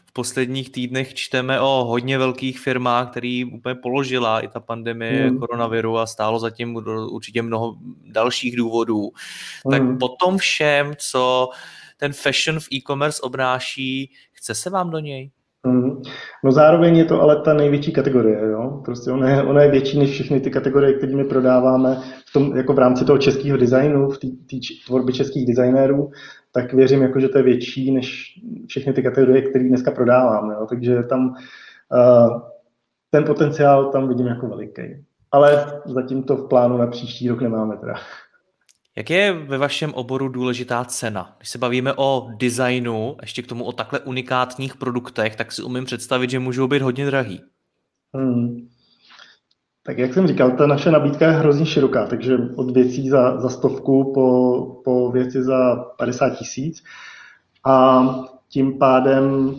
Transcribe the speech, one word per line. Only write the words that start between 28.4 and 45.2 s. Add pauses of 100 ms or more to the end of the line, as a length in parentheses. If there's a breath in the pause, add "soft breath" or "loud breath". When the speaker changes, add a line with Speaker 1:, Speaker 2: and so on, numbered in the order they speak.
Speaker 2:
všechny
ty
kategorie,
které
dneska
prodáváme,
jo?
Takže
tam, (600 loud breath)
eh, (720)
ten
potenciál
tam
vidím
jako
veliký. (500)
Ale
zatím
to
v
plánu
na
příští
rok
nemáme
teda. (1040 loud breath)
Speaker 1:
Jak
je
ve
vašem
oboru
důležitá
cena?
Když
se
bavíme
o (100)
designu,
ještě
k
tomu
o
takhle
unikátních
produktech,